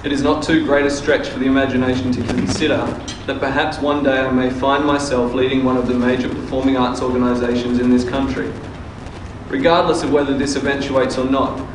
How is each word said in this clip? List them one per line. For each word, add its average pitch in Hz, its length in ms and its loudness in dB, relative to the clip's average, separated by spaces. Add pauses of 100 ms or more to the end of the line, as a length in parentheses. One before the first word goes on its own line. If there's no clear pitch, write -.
It 143 80 -2
is 135 100 0
not 151 200 2
too 160 220 2
great 143 220 2
a 139 40 2
stretch 139 380 0
for 127 120 -8
the 135 60 0
imagination 127 640 2
to 117 100 -2
consider - 640 0 (400)
that 135 140 -4
perhaps 147 400 -2
one 143 240 0
day 131 160 2
I 131 100 0
may 127 200 2
find 139 340 0
myself 127 500 0
leading 131 300 2
one 127 120 2
of 120 120 0
the 123 60 0
major 123 340 2
performing 135 480 0
arts 123 260 0
organisations 123 800 0
in 123 100 2
this 123 180 4
country. 135 440 -2 (960)
Regardless 165 560 2
of 135 80 0
whether 139 260 2
this - 160 -2
eventuates 135 640 0
or 131 100 -2
not 135 320 0 (140)